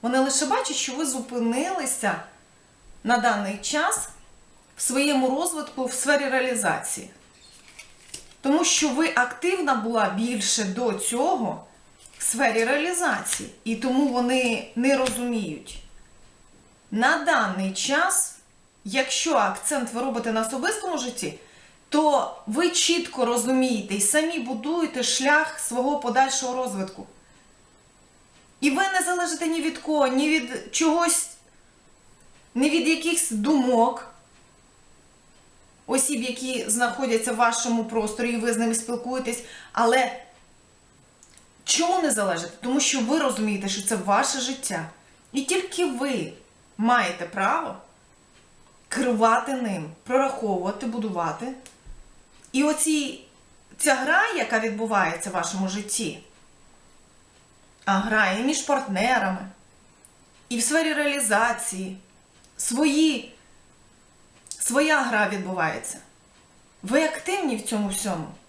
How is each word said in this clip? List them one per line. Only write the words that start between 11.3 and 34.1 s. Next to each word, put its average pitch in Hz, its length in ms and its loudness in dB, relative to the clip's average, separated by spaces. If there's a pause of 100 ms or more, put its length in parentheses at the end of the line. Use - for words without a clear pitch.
в - 40 -8
сфері 226 420 2
реалізації. 294 840 0 (140)
І 226 120 -2
тому 269 320 2
вони 247 680 0
не 262 200 4
розуміють. 240 840 -4 (1120)
На 277 340 2
даний 196 480 0
час, 320 640 0 (480)
якщо 262 500 0
акцент 226 580 0
ви 226 80 -4
робите 233 320 -2
на 220 80 2
особистому 339 580 -2
житті, 240 360 -6 (540)
то 294 480 2 (100)
ви 302 240 2
чітко 339 540 0
розумієте 233 720 0
і 208 60 -2
самі 320 380 2
будуєте 254 640 -2
шлях 294 580 2
свого 262 380 0
подальшого 254 580 0
розвитку. 196 500 -6 (1500)
І 285 100 2
ви 302 120 2 (100)
не 370 120 2
залежите 339 420 -2
ні 320 160 -2
від 320 160 -2
кого, 294 280 2
ні 269 220 2
від 254 460 -2
чогось, 330 560 2 (1200)
ні 277 160 4
від 294 180 2
якихось 330 420 2
думок, 240 840 2 (1700)